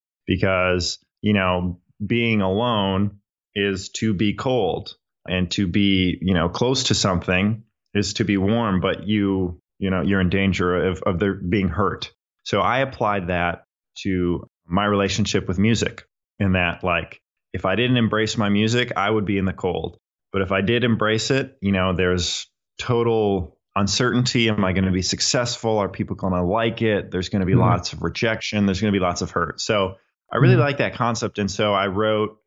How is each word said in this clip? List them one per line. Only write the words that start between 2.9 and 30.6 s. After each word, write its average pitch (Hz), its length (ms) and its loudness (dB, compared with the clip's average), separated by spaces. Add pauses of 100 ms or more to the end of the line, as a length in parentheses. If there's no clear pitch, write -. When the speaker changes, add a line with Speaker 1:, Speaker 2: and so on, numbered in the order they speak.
Speaker 1:
is 98 340 -2
to 110 240 -2
be 101 200 0
cold, 110 600 -2 (300)
and 92 260 -2
to 104 160 0
be, 92 540 2
you 92 120 0
know, 85 160 2
close 127 360 0
to - 100 0
something 101 680 0 (300)
is 101 220 -2
to 113 100 0
be 101 100 0
warm, 101 460 0
but 90 260 -2
you, 98 540 -2 (180)
you 95 100 -2
know, 95 120 0
you're 95 180 2
in 92 100 2
danger 90 580 0
of, 92 180 -4
of 92 140 0
there 98 160 0
being 92 340 -2
hurt. 95 420 -2 (320)
So - 160 0
I 104 200 0
applied 104 480 -2
that 87 360 -2 (360)
to 90 460 -2 (220)
my 92 180 0
relationship 98 640 0
with 87 120 -2
music, 110 440 0 (360)
in 98 140 2
that, 87 300 0
like, 85 380 -4 (320)
if 95 100 -8
I 95 120 2
didn't 123 220 2
embrace 110 400 0
my 104 120 0
music, 110 480 2
I 98 120 0
would 107 160 0
be 98 120 0
in 95 80 0
the 92 80 -2
cold. 85 440 -4 (360)
But 98 80 0
if 95 100 -2
I 98 100 2
did 117 220 2
embrace 110 480 0
it, 135 300 -2
you 98 100 0
know, 95 240 2
there's 90 520 -2 (320)
total 110 800 0 (180)
uncertainty. 117 760 2
Am 104 160 2
I 92 80 0
gonna 95 180 2
be 92 100 2
successful? 113 760 -2
Are 98 120 0
people - 260 -6
gonna 90 300 -2
like 113 360 0
it? 107 300 0
There's 92 180 -4
gonna 98 160 0
be 82 80 2
Speaker 2:
Mm-hmm. - 80 6
Speaker 1:
lots 87 320 2
of - 80 -12
rejection. 104 640 -2
There's 95 160 0
gonna 110 100 2
be 98 80 2
lots 87 220 0
of 87 100 -6
hurt. - 300 -4
So 98 340 0 (360)
I - 60 -4
really 131 180 8
Speaker 2:
Mm-hmm. 165 60 4